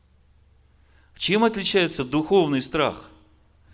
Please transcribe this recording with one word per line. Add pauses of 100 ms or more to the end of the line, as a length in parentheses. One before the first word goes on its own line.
(1160)
Чем
отличается
духовный
страх (640)